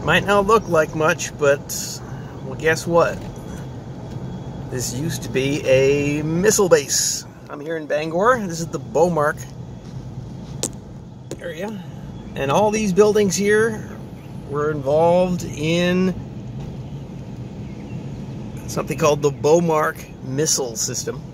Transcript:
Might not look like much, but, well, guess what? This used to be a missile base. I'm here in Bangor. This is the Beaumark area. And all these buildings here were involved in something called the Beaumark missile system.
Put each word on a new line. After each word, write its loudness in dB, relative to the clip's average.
Might 4
not 4
look 4
like 4
much, 0
but, 6
well, -8
guess 0
what? 4
This -4
used -4
to -8
be 0
a 4
missile 2
base. 2
I'm -10
here -6
in -8
Bangor. 2
This -6
is -6
the -4
Beaumark 2
area. -6
And 0
all 6
these 0
buildings 6
here 2
were 0
involved 4
in 2
something -4
called 4
the 6
Beaumark 4
missile -2
system. -6